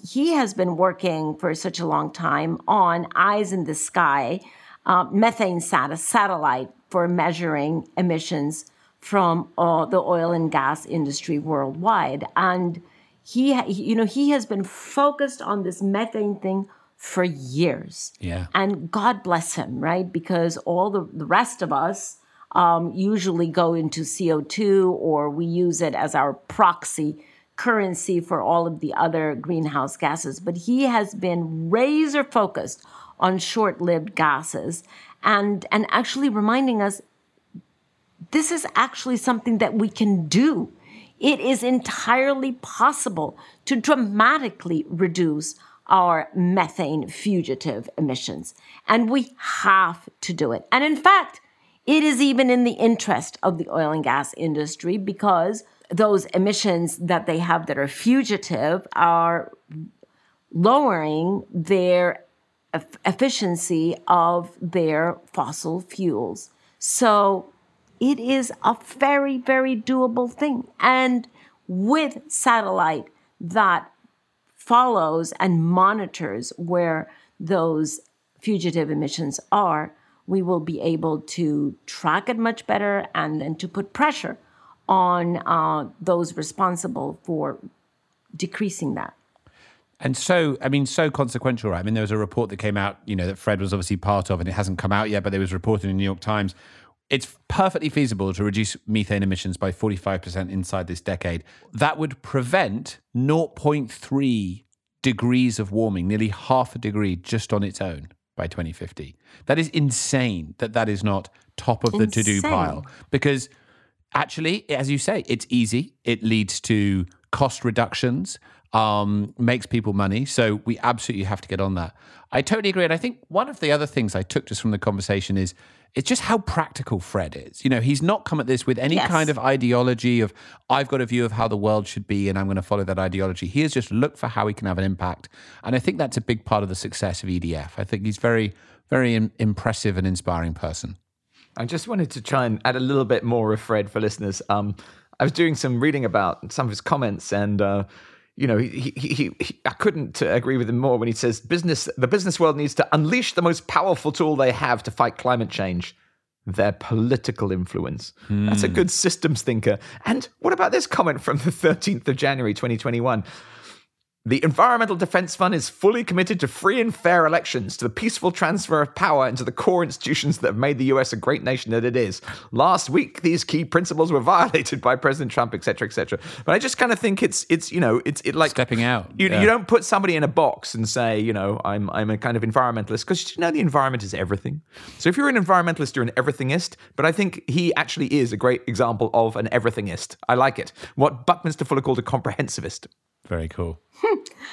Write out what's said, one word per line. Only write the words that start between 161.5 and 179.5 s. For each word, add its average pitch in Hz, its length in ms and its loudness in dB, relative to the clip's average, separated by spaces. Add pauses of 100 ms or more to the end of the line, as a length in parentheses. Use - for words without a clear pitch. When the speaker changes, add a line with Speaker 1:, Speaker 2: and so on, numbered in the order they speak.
Speaker 3:
thirteenth 160 560 0
of 135 80 2
January, 131 380 0
twenty 117 240 -2
twenty-one? 117 480 0 (960)
"The 135 200 2
Environmental 220 520 4
Defense 180 400 0
Fund 185 200 2
is 214 120 -2
fully 226 360 2
committed 180 380 0
to 131 60 2
free 240 320 0
and 226 140 0
fair 170 320 4
elections, 135 520 -2
to - 80 -2
the - 40 -2
peaceful 180 420 -2
transfer 170 480 0
of 143 140 -2
power 147 340 4
into 123 160 -4
the - 80 -2
core 180 300 2
institutions 139 560 -2
that - 100 0
have 104 100 -2
made 135 200 0
the 131 80 0
U 135 140 4
S 127 120 0
a 117 40 -4
great 127 260 -2
nation 123 300 -4
that 113 120 2
it 120 120 0
is. 107 260 -2 (300)
Last 160 400 2
week, - 320 0
these 170 200 2
key 160 220 -2
principles 165 460 2
were 143 80 4
<laughs> 151 160 4
violated 160 440 2
by 131 160 2
President 135 360 0
Trump," 117 240 0
et 90 80 -8
cetera, 107 240 -2
et - 40 -16
cetera. - 280 -4 (260)
But 165 80 4
I 208 60 6
just 247 180 -2
kinda 233 180 2
think 202 280 0
it's, - 260 0
it's, 165 220 0
you 175 80 -2
know, 120 260 4
it's, - 160 -4
it, - 140 -4
like, 156 160 2
Speaker 2:
Stepping 120 320 0
out, 117 340 0
Speaker 3:
you, 190 100 4
Speaker 2:
yeah. 196 140 2
Speaker 3:
you 208 60 6
don't 220 200 4